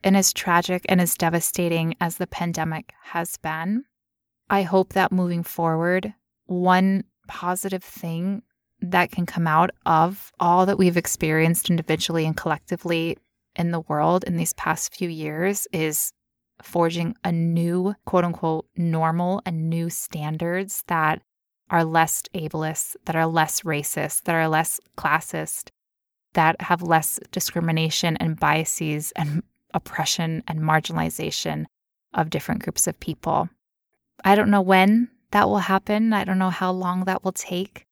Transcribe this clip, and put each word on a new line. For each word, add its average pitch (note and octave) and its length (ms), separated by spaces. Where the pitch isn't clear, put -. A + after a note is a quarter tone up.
And G3 120
as F#3+ 160
tragic F3+ 560
and F#3 140
as E3+ 160
devastating E3 800
as E3+ 160
the F3+ 120
pandemic E3 680
has - 340
been, E3+ 460
I G3 120
hope F#3+ 320
that F#3+ 180
moving F3 320
forward, E3+ 720
one F#3 580
positive F#3 560
thing F3 600
that F3+ 320
can F3 140
come E3+ 200
out D#3+ 260
of E3 540
all F3 280
that G3+ 100
we've F3 200
experienced D#3+ 720
individually E3 560
and D#3+ 120
collectively E3 800
in E3+ 160
the E3+ 100
world D#3+ 440
in F3+ 100
these E3 180
past - 400
few F3+ 140
years D#3+ 640
is D#3 400
forging E3+ 640
a F3+ 80
new, E3+ 640
quote F3+ 200
unquote, E3 500
normal E3+ 680
and D#3+ 240
new E3 200
standards E3+ 1000
that D#3+ 340
are E3+ 160
less D#3+ 360
ableist, D#3 640
that E3 100
are D#3+ 100
less E3 360
racist, D3+ 640
that E3+ 120
are D#3+ 140
less D#3+ 300
classist, D#3 720
that D#3+ 280
have F3 200
less E3 360
discrimination D#3+ 880
and D#3+ 220
biases D3+ 760
and D3+ 260
oppression - 720
and D#3 120
marginalization D#3 1040
of D#3+ 160
different - 320
groups - 260
of E3 120
people. E3+ 500
I G3 120
don't G#3 160
know G3+ 100
when F#3+ 480
that G3+ 160
will G3+ 120
happen. G#3 520
I G3 140
don't F#3 140
know F#3+ 100
how F#3 220
long F#3 340
that F#3 180
will F#3+ 80
take. - 600